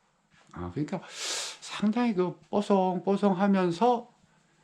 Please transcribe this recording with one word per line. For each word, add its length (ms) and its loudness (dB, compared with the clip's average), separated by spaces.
아, 200 -10
그러니까 280 -6
상당히 540 0
그 220 0
뽀송뽀송하면서 1600 2